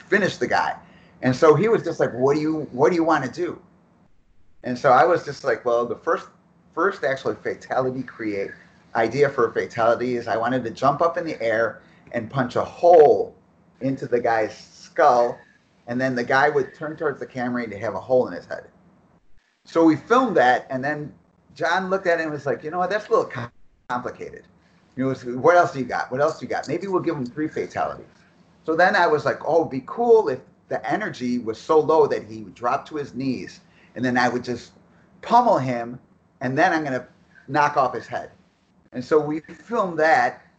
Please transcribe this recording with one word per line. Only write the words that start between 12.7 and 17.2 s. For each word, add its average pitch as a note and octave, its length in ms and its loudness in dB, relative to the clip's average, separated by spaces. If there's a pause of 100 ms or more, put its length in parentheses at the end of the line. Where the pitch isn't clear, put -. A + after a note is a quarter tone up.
into C3 260 -4
the A#2+ 140 0
guy's A2+ 360 -2
skull, B2 800 0 (500)
and A#2+ 120 -4
then C3 160 -2
the D3 80 -4
guy C#3 240 2
would C#3+ 260 -2
turn D#3 220 -10
towards D3 240 -4
the B2 60 -12